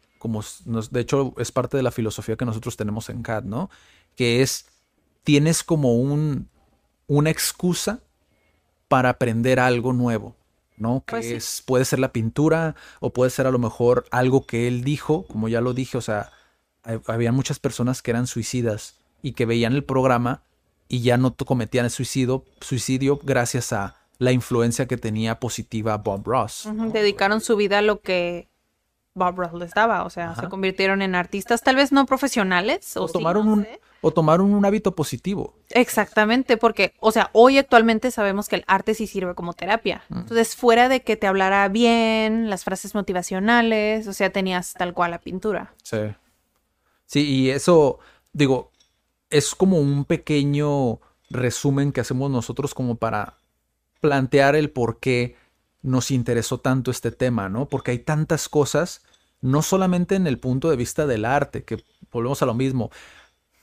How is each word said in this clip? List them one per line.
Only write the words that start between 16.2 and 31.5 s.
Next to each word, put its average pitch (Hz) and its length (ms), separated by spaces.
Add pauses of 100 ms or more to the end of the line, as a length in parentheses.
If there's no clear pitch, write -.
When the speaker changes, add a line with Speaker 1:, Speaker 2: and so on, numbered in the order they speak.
Speaker 1:
hab-, 113 180 (100)
había 117 200
muchas 131 280
personas 127 420
que - 80
eran 120 160
suicidas 117 680 (260)
y 123 100
que 120 140
veían 117 280
el 139 100
programa 127 580 (460)
y 123 140
ya 120 160
no 127 140
t-, - 120
cometían 120 400
el 120 80
suicidio, 131 520 (160)
suicidio 135 640
gracias 127 500
a 98 240 (220)
la 127 140
influencia 123 560
que 123 80
tenía 113 420
positiva 110 600
Bob 104 280
Ross, 117 400
Speaker 2:
Ujú, 214 80
Speaker 1:
¿no? 220 160
Speaker 2:
dedicaron 208 500
su 226 160
vida 202 220
a 208 40
lo 208 180
que 175 480 (680)
Bob 180 240
Ross 175 160
les 175 180
daba, 208 320
o 180 60
sea, 170 220
Speaker 1:
Ajá. - 100
Speaker 2:
se 170 60
convirtieron 190 540
en 190 120
artistas, 190 480